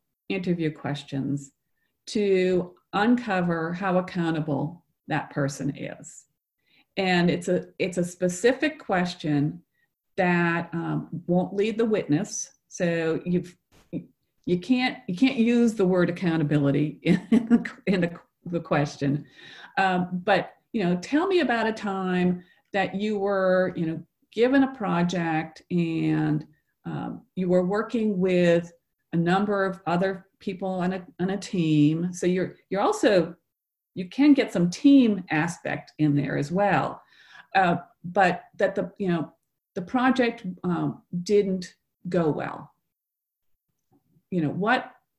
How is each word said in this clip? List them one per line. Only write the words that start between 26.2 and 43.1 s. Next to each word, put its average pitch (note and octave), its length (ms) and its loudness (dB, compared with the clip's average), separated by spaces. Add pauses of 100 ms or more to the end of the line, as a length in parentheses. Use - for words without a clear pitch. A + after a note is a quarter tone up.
um, - 380 -10 (140)
you F#3 120 -2
were F3+ 160 4
working G#3+ 540 -2
with F3 540 2 (400)
a E3 40 0
number F#3+ 480 0
of F#3 220 -6
other F3+ 400 -2 (140)
people F#3+ 280 -8
on F#3 260 -2
a, F#3 120 -10 (140)
on F#3 100 0
a G3 60 -2
team. D#3+ 760 2
So F3+ 140 -4
you're, F3+ 300 -2 (120)
you're F#3+ 120 -2
also, G#3+ 560 2 (580)
you F#3 140 -8
can C#4+ 240 6
get C4 200 2
some F3 180 2
team A#3 600 6
aspect D3+ 680 -4
in D3+ 180 2
there D3 220 -2
as C#3+ 120 -4
well. E3+ 520 0 (520)
Uh, F3+ 220 4 (260)
but F3+ 420 0 (120)
that - 180 0
the, F3+ 240 -4
you G3 100 -4
know, E3 240 -2 (420)
the F#3+ 80 -8
project, B3 600 0 (200)
um, D#3+ 380 -2 (200)
didn't F#3+ 520 0 (340)
go E3+ 220 0
well. - 420 -6 (1600)